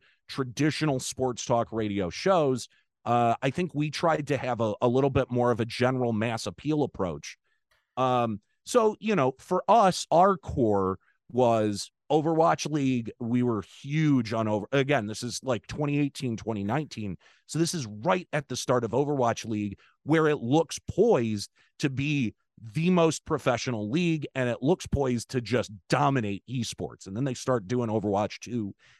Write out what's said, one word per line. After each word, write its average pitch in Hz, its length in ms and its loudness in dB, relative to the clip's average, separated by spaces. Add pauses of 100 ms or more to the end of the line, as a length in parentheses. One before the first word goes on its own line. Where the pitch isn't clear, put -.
(300)
traditional 139 680 -2
sports 127 440 -4
talk 117 300 0
radio 101 360 -2
shows. 151 600 0 (360)
Uh, 117 360 2
I 135 80 0
think 175 240 -4
we 151 160 -2
tried 156 380 0
to 143 100 0
have 120 240 -4
a, 107 200 0
a 123 60 4
little 131 220 4
bit 135 220 0
more 120 200 2
of 110 80 0
a 113 60 0
general 123 480 0
mass 113 320 -2
appeal 147 380 -2
approach. 87 540 -6 (600)
Um, 120 420 0 (260)
so, 220 340 2
you 208 160 0
know, 131 240 2
for 180 280 -2
us, 202 440 4
our 180 260 6
core 98 600 0 (320)
was 113 580 2 (220)
Overwatch 160 580 2
League. 131 500 0
We 123 220 0
were 117 220 0 (180)
huge 139 500 2
on 113 160 0
over-, 107 240 0
again, 135 360 2
this 107 160 -8
is, 117 180 -8
like, 123 240 -4
twenty 143 320 -2
eighteen, 135 400 -2
twenty 104 260 -6
nineteen. 107 540 -6 (300)
So - 100 -8
this 160 160 0
is 143 140 -6
right 151 440 -4
at 143 160 -4
the 127 80 -8
start 123 280 0
of 107 80 -4
Overwatch 131 520 0
League, 104 360 -4 (240)
where 156 240 4
it 147 120 0
looks 127 380 0 (100)
poised 123 600 2 (300)
to 151 100 0
be 139 460 -2 (380)
the 165 160 0
most 170 360 2
professional 120 640 -2
league, 143 460 0
and 123 140 0
it 117 120 -4
looks 160 240 0
poised 127 440 0
to 127 120 -2
just 107 300 -2 (160)
dominate 127 600 0
esports. 107 600 -8
And 95 80 -10
then 120 80 -4
they 135 100 -2
start 113 340 -2
doing 120 220 -2
Overwatch 104 500 0
two, 104 360 -6 (240)